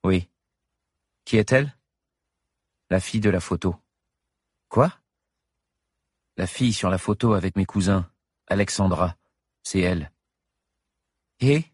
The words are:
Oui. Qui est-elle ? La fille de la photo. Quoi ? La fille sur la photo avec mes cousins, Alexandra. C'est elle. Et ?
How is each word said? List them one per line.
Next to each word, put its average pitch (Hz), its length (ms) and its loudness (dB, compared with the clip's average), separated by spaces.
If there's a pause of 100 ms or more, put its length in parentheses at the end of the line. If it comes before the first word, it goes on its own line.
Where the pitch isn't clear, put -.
Oui. 92 260 0 (960)
Qui 113 120 0
est-elle ? 131 380 2 (1160)
La 95 80 2
fille 110 220 -4
de 104 100 2
la 92 80 0
photo. 87 360 -4 (920)
Quoi ? 147 240 2 (1400)
La 92 80 -2
fille 117 280 0
sur 92 180 -2
la 92 80 0
photo 107 340 0
avec 92 220 -2
mes 98 100 0
cousins, 95 420 0 (380)
Alexandra. 92 720 0 (480)
C'est - 160 -2
elle. 90 320 -2 (1300)
Et ? 147 240 2 (100)